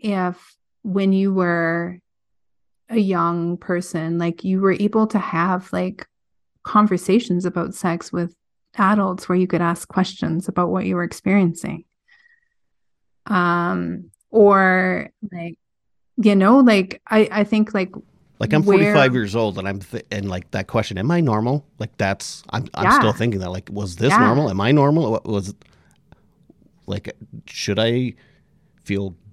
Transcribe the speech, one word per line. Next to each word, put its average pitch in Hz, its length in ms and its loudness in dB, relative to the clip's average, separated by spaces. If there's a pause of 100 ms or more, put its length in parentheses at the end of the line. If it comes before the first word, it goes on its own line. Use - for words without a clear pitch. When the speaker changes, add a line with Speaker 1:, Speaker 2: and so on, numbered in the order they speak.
Speaker 1:
if 185 560 -6 (280)
when 196 280 0
you 196 220 2
were 170 640 -2 (920)
a 226 100 -2
young 175 580 0
person, 170 600 -4
like, 170 280 -4
you 190 160 0
were 196 140 4
able 214 340 0
to 220 100 0
have, 180 540 -2
like, 185 340 -6 (560)
conversations 190 840 2
about 175 300 -4
sex 170 380 -6
with 175 240 -6 (420)
adults 196 500 0
where 180 80 2
you 185 120 2
could 214 120 0
ask 170 280 -4
questions 175 580 -4
about 180 240 -2
what 185 160 -2
you 185 80 -2
were 175 80 -2
experiencing? 170 840 -2 (1500)
Um, 175 800 -2 (200)
or, 190 800 4 (220)
like, 170 240 -12 (600)
you 208 200 4
know, 208 240 6
like, 202 480 4
I, 214 220 4
I 208 140 0
think, 214 300 0
like, 190 180 -4 (460)
Speaker 2:
Like, 107 140 -2
I'm 151 120 4
Speaker 1:
where 190 140 6
Speaker 2:
forty-five 151 360 4
years 104 200 -2
old 107 240 0
and 95 100 -6
I'm 101 120 -8
th-, - 300 -12
and, 101 180 -6
like, 92 220 -8
that 95 160 -6
question, 104 320 -4
"Am 113 120 -2
I 175 100 2
normal?" 123 440 0 (140)
Like, 107 180 -10
that's, - 540 -4
I'm, 104 140 -4 (100)
I'm - 100 -4
Speaker 1:
Yeah. 240 140 4
Speaker 2:
still 110 140 2
thinking 110 280 -2
that, 90 100 -8
like, 92 220 -10
"Was 98 240 -8
this 120 140 0
Speaker 1:
Yeah. 202 160 4
Speaker 2:
normal? 127 240 0
Am 95 100 -2
I 117 120 2
normal? 147 380 4
What 110 160 -4
was, 98 280 -4 (1300)
like, 98 280 -8 (320)
should - 320 -6
I 117 360 -2 (680)
feel 98 300 -6 (180)